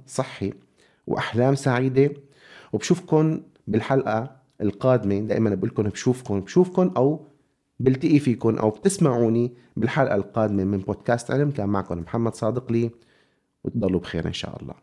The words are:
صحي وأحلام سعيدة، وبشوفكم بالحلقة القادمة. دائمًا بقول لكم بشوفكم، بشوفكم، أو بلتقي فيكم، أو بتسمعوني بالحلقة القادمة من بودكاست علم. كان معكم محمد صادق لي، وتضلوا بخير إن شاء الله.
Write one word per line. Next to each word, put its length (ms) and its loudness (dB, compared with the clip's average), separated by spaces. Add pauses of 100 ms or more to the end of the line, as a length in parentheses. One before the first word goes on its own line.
صحي 460 -6 (540)
وأحلام 480 0
سعيدة، 560 2 (640)
وبشوفكم 680 0 (260)
بالحلقة 720 0 (240)
القادمة. 600 2
دائمًا 340 2
بقول 140 -2
لكم 140 -2
بشوفكم، 580 -2
بشوفكم، 560 2
أو 300 0 (540)
بلتقي 380 4
فيكم، 400 0
أو 120 2
بتسمعوني 840 2 (240)
بالحلقة 380 0
القادمة 500 0
من 140 0
بودكاست 520 -4
علم. 200 2
كان 180 -4
معكم 300 -2
محمد 360 -4
صادق 380 -4
لي، 180 0 (760)
وتضلوا 360 0
بخير 260 -6
إن 60 -4
شاء 300 -12
الله. 200 -14